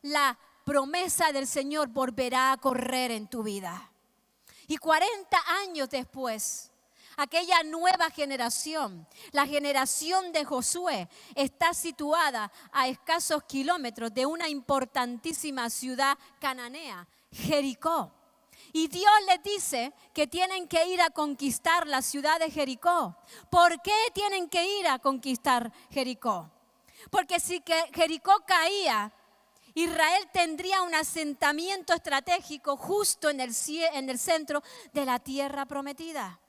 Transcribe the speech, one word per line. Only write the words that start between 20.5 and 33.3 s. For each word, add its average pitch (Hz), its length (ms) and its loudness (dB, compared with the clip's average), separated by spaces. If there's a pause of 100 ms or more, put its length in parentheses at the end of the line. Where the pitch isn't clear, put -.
que 330 200 4
ir 370 140 2
a 330 80 6
conquistar 302 760 0
la 269 140 0
ciudad 302 380 0
de 320 120 0
Jericó. 277 640 0 (340)
¿Por 339 320 6
qué 415 140 0 (180)
tienen 392 360 -2
que 381 300 0
ir 359 80 0
a 262 120 2
conquistar 254 720 0 (180)
Jericó? 240 600 -4 (600)
Porque 359 300 0
si 349 220 -4
que 330 320 0
Jericó 339 520 4
caía, 330 680 2 (640)
Israel 330 580 2
tendría 359 500 0
un 349 120 -2
asentamiento 320 1000 0
estratégico 294 840 -2
justo - 520 0
en - 100 -2